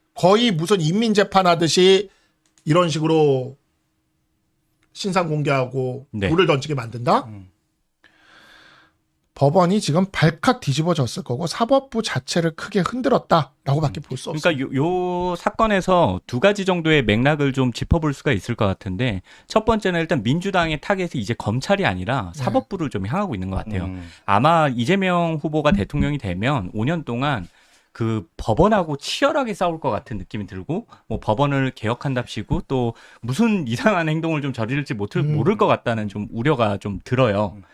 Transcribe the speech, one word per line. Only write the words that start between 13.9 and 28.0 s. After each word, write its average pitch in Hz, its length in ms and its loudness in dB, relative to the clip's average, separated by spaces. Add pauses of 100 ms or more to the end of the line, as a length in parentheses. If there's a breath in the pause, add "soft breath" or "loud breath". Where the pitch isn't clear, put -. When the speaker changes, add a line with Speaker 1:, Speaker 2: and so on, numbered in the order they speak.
Speaker 2:
음. 143 80 -14
Speaker 1:
볼 131 100 -8
수 - 120 -10
없어요. 160 240 0
Speaker 2:
그러니까 135 240 -4
요, 135 60 2 (480)
요 175 40 -4
사건에서 185 920 2
두 123 120 -4
가지 196 240 4
정도의 160 420 2
맥락을 135 480 2
좀 127 200 0
짚어볼 156 400 0
수가 143 200 -2
있을 104 200 -4
것 113 140 0
같은데, 95 540 -4 (260 soft breath)
첫 220 180 2
번째는 202 360 2
일단 160 200 0
민주당의 165 600 0
타겟이 190 340 -2
이제 113 180 -2
검찰이 143 540 0
아니라 95 480 -2
Speaker 1:
네. 143 80 -6
Speaker 2:
사법부를 190 480 -2
좀 95 160 -4
향하고 180 260 -4
있는 92 160 -6
것 95 60 -4
같아요. 92 300 -4
Speaker 3:
음. 92 220 -10 (180 loud breath)
Speaker 2:
아마 147 420 4
이재명 165 720 0
후보가 151 300 2
대통령이 147 480 0
되면 104 540 -2
오 107 120 -2
년 165 180 -2
동안 120 440 -4 (460 soft breath)
그 110 320 -2 (120)